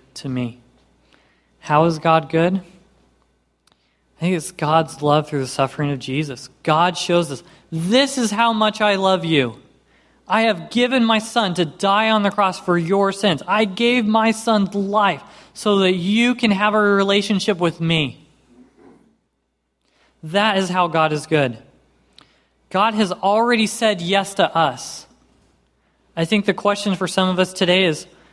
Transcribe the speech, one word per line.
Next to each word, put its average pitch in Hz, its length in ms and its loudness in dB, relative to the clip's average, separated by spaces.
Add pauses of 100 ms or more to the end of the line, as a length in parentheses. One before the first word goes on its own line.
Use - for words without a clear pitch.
(160)
to - 120 -12
me." 123 320 -6 (1000)
How 151 260 2
is 165 140 0
God 160 300 2
good? 170 280 0
I - 1600 -20
think 180 160 0
it's - 160 -6
God's 156 520 0
love 151 260 2
through 143 120 -2
the 131 60 -4
suffering 143 440 -2
of 135 80 -6
Jesus. 139 500 -8 (140)
God 170 340 2
shows 175 340 0
us, 131 120 -10 (280)
"This 233 460 0
is 226 140 0
how 226 200 2
much 214 300 0
I 208 140 2
love 190 300 0
you. 135 340 0 (680)
I 220 180 0
have 180 260 -2
given 247 340 0
my 226 160 2
son 214 360 -2
to 175 100 0
die 202 440 0
on 214 140 2
the 196 80 0
cross 190 260 -2
for 175 200 0
your 196 340 0
sins. 190 340 -2
I 208 200 0
gave 233 400 0
my 220 260 2
son's 214 420 0
life 202 480 0 (320)
so 202 260 0
that 185 140 4
you 214 420 0
can 240 160 0
have 202 220 0
a 214 80 2
relationship 202 760 0
with 165 240 -2
me." 160 440 -2 (2000)
That 196 340 0
is 190 120 -2
how 180 180 2
God 156 240 2
is 151 140 -4
good. 135 320 0 (1120)
God 214 240 0
has 208 180 0
already 220 560 2
said 208 340 -2
yes 190 340 -2
to 180 200 0
us. - 520 -2 (1080)
I 165 80 -2
think 202 220 0
the 190 80 2
question 202 420 -2
for 180 120 -4
some 185 200 0
of 185 120 0
us 185 120 0
today 185 320 2
is, 165 240 -2 (260)